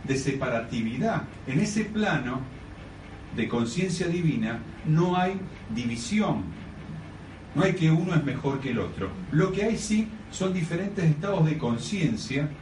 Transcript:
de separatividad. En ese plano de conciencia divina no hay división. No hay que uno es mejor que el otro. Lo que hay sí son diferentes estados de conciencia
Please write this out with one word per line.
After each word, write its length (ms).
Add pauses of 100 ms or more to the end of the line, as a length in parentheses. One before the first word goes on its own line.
de 140
separatividad. 1040 (240)
En 120
ese 260
plano 540 (960)
de 120
conciencia 600
divina 520 (260)
no 300
hay 240 (340)
división. 720 (1080)
No 100
hay 100
que 180
uno 240
es 80
mejor 360
que 120
el 80
otro. 300 (220)
Lo 200
que 120
hay 140
sí 320 (220)
son 220
diferentes 520
estados 400
de 120
conciencia 920 (120)